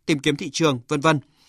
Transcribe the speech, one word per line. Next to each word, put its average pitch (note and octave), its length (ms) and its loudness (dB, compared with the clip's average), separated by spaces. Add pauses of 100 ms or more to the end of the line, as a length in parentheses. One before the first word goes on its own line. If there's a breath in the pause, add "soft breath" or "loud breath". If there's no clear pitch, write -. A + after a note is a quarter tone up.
tìm D#3 140 0
kiếm C#3+ 160 0
thị E3 140 -6
trường, C#3+ 380 0
vân D3+ 120 -2
vân. D3+ 200 2 (300 loud breath)